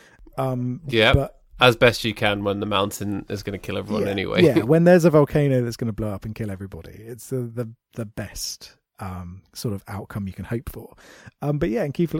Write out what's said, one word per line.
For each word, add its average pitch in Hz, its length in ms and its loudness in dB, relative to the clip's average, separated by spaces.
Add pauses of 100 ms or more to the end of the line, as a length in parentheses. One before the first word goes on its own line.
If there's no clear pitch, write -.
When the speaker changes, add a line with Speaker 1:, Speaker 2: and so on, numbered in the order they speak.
(380)
Speaker 1:
Um, 127 480 -4
Speaker 2:
Yep. 120 300 6
Speaker 1:
but - 260 -4 (180)
Speaker 2:
As 123 160 6
best 117 280 4
you 107 100 -2
can 101 300 0
when 101 160 0
the 104 60 -4
mountain 101 640 -2
is 101 140 -8
gonna 101 160 -8
kill 95 180 -8
everyone 101 280 -4
Speaker 1:
Yeah, 101 60 -2
Speaker 2:
anyway. 98 340 0
Speaker 1:
yeah, 156 180 4
when 156 220 4
there's 175 200 8
a 170 60 6
volcano 143 520 4
that's 117 140 -4
gonna 117 160 -4
blow 107 180 -6
up 98 140 -8
and 110 100 -10
kill 107 160 -8
everybody. 92 420 -12
It's 113 360 -18
the, 131 140 -4
the, 117 260 -8 (260)
the 117 120 -8
best, - 680 -12 (240)
um, 92 420 -12 (100)
sort 110 220 -8
of 98 140 -10
outcome 101 400 -8
you 92 40 -8
can 92 120 -12
hope 120 260 -8
for. - 240 -18 (480)
Um, 147 160 -2
but 170 120 0
yeah, 220 120 -2
and 147 100 -4
Kiefer, 170 280 -2